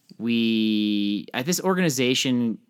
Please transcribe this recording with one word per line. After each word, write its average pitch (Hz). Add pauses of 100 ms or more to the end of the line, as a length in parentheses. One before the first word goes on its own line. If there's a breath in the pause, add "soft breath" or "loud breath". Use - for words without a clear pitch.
(180)
we, 107
uh, 120
this 175
organization 127 (120)